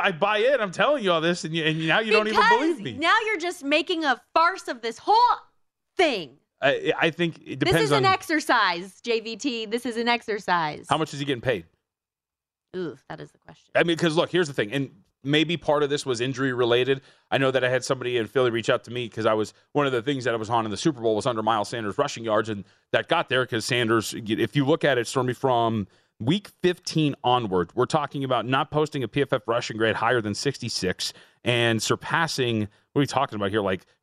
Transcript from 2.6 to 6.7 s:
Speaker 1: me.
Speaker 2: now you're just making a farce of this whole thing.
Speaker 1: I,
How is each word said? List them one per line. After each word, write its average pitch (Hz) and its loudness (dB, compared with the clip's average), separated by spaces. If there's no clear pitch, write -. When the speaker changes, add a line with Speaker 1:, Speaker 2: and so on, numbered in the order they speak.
Speaker 1:
me. 139 -8
Speaker 2:
now 330 2
you're 427 -2
just 349 -6
making 320 0
a 254 0
farce 339 2
of 269 -8
this 226 -8
whole 453 4
thing. 185 0
Speaker 1:
I, 139 2